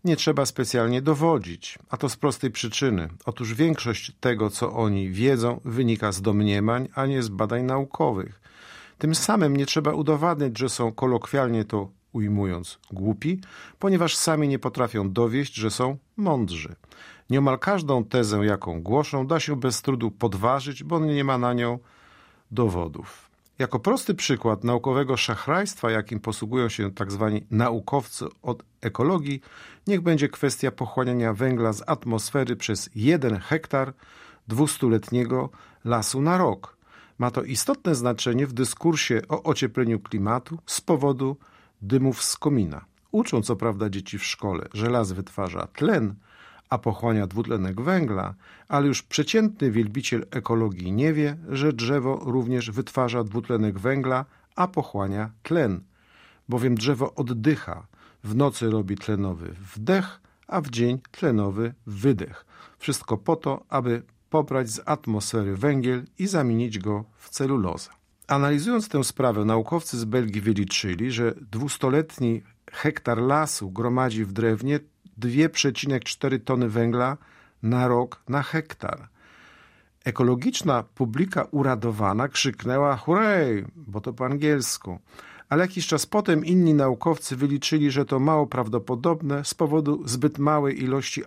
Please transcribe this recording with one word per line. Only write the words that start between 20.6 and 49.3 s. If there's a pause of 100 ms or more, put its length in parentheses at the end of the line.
bo
nie
ma
na
nią (720)
dowodów. (320)
Jako
prosty
przykład
naukowego
szachrajstwa,
jakim
posługują
się
tak
zwani
naukowcy (160)
od (180)
ekologii, (460)
niech
będzie
kwestia
pochłaniania
węgla
z
atmosfery
przez
jeden
hektar (540)
dwustuletniego (360)
lasu
na
rok. (400)
Ma
to
istotne
znaczenie
w
dyskursie
o
ociepleniu
klimatu
z
powodu (440)
dymów
z
komina. (260)
Uczą
co
prawda
dzieci
w
szkole,
że
las
wytwarza
tlen, (540)
a
pochłania
dwutlenek
węgla, (340)
ale
już
przeciętny